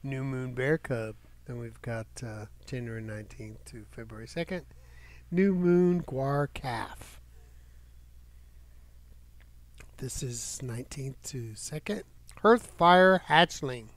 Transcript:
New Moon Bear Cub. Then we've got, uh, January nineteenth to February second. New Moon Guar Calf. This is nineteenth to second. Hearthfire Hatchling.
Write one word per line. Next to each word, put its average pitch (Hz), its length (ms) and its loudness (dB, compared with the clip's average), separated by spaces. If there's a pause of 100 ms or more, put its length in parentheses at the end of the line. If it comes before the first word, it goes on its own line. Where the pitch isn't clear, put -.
New 135 220 -6
Moon 127 280 -6
Bear 135 260 0
Cub. 113 360 -6 (320)
Then 123 120 -10
we've 117 220 -12
got, 113 260 -6 (200)
uh, 107 200 -10 (200)
January 117 360 -8
nineteenth 107 640 -12
to 110 260 -16
February 110 340 -14
second. 170 400 -8 (640)
New 190 240 4
Moon 175 480 4
Guar 139 500 -2
Calf. - 680 -8 (2750)
This - 260 -8
is 120 360 -10
nineteenth 131 680 -10
to 113 280 -10
second. - 480 -8 (400)
Hearthfire 185 800 8
Hatchling. 135 760 2